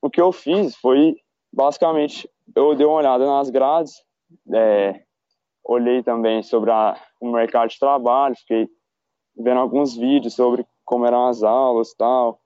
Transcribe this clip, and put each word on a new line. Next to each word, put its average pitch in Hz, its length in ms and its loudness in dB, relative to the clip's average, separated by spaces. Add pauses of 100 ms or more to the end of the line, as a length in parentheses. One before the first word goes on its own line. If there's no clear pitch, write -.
o 147 80 -4
que 175 120 -2
eu 180 120 4
fiz 175 440 -4
foi, 139 400 2 (360)
basicamente, 147 760 -2 (260)
eu 147 200 4
dei 143 120 2
uma 156 100 2
olhada 135 300 2
nas 139 240 0
grades, 135 420 0 (600)
é, 104 480 2 (640)
olhei 120 380 0
também 113 400 -2
sobre 113 280 -2
a, 110 260 0 (240)
o 120 100 -8
mercado 117 380 0
de - 100 -12
trabalho, 135 580 0
fiquei 113 320 -4 (680)
vendo 123 240 0
alguns 131 360 -2
vídeos 120 380 -2
sobre 123 300 0 (200)
como 120 200 -2
eram 123 220 2
as 120 160 -2
aulas 117 480 0
e - 60 -20
tal 120 500 -2